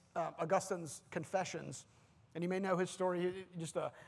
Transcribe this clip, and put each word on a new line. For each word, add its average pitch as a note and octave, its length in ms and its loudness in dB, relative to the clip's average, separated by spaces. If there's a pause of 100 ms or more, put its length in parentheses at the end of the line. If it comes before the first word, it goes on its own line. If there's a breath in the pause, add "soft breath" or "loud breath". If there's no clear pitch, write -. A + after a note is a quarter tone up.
(160)
uh, D#3+ 240 0
Augustine's E3+ 720 2
Confessions. D#3+ 760 -2 (480 soft breath)
And E3 80 -2
you F3 60 2
may F#3 100 2
know F#3+ 180 4
his F3+ 140 2
story, F3+ 300 2
he, F#3 260 0 (140)
just D#3+ 160 -6
a, D3+ 160 -2 (140 loud breath)